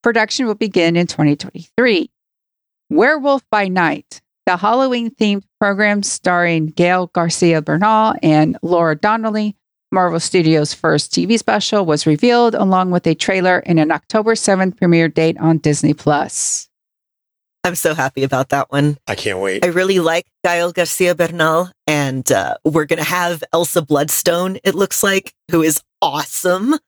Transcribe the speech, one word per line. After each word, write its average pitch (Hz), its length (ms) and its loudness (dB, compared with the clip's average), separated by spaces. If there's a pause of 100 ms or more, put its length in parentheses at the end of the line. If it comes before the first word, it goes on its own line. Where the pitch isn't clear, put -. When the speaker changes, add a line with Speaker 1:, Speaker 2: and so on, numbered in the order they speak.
Speaker 1:
Production 233 420 0
will 214 80 -2
begin 185 420 0
in 170 120 2
twenty 147 280 0
twenty-three. - 760 -2 (800)
Werewolf 269 580 2
by 202 200 0
Night, 170 520 -2 (240)
the 180 120 0
Halloween-themed 226 880 0 (160)
program 202 440 0
starring 175 640 0
Gael 175 400 0
Garcia 170 540 0
Bernal 214 600 2
and 156 400 2
Laura 170 340 2
Donnelly, 214 600 -2 (360)
Marvel 180 280 0
Studios' 160 540 2
first 156 400 -2
T 175 120 0
V 220 120 2
special, 208 480 0
was 151 200 0
revealed 233 480 4
along 185 380 0
with 175 160 0
a 165 80 2
trailer 185 500 0
and 165 140 2
an 156 120 2
October 220 440 0
seventh 185 420 0
premiere 165 300 4
date 160 320 0
on 160 180 2
Disney 147 360 0
Plus. - 760 -4 (960)
Speaker 2:
I'm 175 120 -2
so 156 180 0
happy 139 300 -2
about 135 260 -2
that 139 220 -2
one. 143 340 0
Speaker 3:
I 110 80 -6
can't 98 240 -4
wait. 95 260 -2
Speaker 2:
I 180 40 0
really 185 320 0
like 165 260 0 (180)
Gael 175 280 0
Garcia 175 420 0
Bernal, 170 560 0 (160)
and, 139 460 -2
uh, 95 240 0 (100)
we're 156 200 0
gonna 160 180 -2
have 175 400 -4 (100)
Elsa 170 300 0
Bloodstone, 170 800 -2
it 196 100 0
looks 190 300 -2
like, 196 320 -2 (160)
who 165 100 2
is 156 180 0 (220)
awesome. 185 880 -2